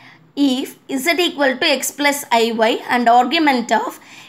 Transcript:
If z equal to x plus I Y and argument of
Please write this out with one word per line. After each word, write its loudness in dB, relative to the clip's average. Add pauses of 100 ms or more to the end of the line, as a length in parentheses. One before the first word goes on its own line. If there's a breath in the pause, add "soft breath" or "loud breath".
(360 loud breath)
If -2 (180)
z -2
equal 0
to -2
x 0
plus -2
I 2
Y 0
and 0
argument 2
of -2 (300 loud breath)